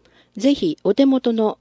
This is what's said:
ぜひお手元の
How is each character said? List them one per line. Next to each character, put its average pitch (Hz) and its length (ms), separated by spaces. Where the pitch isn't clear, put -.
ぜ 262 180
ひ 160 300
お 190 100
手 277 120
元 262 260
の 220 280